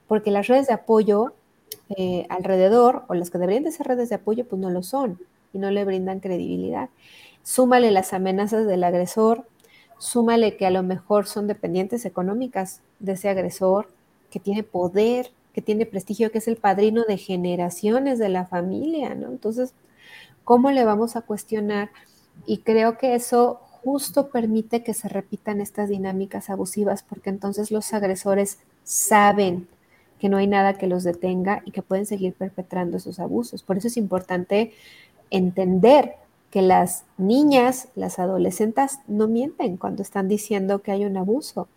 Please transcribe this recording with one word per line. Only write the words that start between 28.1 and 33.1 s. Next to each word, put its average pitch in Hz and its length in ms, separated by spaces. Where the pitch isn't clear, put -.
saben 202 840
que 202 100
no 196 80
hay 196 100
nada 196 300
que 196 100
los 180 160
detenga 180 640
y 202 60
que 190 120
pueden 190 220
seguir 196 280
perpetrando 180 640
esos 180 220